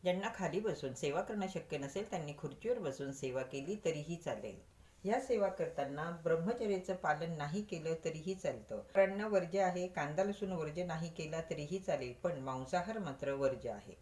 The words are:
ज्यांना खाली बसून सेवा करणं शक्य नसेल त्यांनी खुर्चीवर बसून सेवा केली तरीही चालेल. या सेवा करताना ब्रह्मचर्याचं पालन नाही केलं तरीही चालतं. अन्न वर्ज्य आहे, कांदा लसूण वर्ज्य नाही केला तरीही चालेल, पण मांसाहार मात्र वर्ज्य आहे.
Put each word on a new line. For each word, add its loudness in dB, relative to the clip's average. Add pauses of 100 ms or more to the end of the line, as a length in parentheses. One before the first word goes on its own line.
ज्यांना 2
खाली 0
बसून -2
सेवा 0
करणं -2
शक्य -4
नसेल -4
त्यांनी -4
खुर्चीवर -2
बसून -2
सेवा -2
केली -4 (100)
तरीही 0
चालेल. -4 (500)
या 4
सेवा 2
करताना -2 (140)
ब्रह्मचर्याचं 2
पालन 0
नाही -2
केलं -2 (120)
तरीही -2
चालतं. -4 (140)
अन्न 8
वर्ज्य 4
आहे, 4
कांदा 0
लसूण 0
वर्ज्य -2
नाही -2
केला -4
तरीही -2
चालेल, 0
पण -2
मांसाहार -2
मात्र -2
वर्ज्य 2
आहे. -8